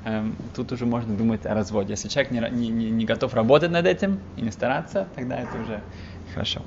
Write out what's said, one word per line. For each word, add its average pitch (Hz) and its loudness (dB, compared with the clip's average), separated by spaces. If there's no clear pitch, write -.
эм, 110 -2
тут 127 -4
уже 123 -4
можно 117 0
думать 110 2
о 107 0
разводе. 104 0
Если 107 -6
человек 139 0
не 117 0
ра-, 113 -2
не, 120 0
не, 113 0
не 113 2
готов 117 0
работать 139 6
над 170 4
этим 196 2
и - -4
не 113 0
стараться, 160 -2
тогда 127 -4
это 120 -6
уже 110 -6
хорошо. - -4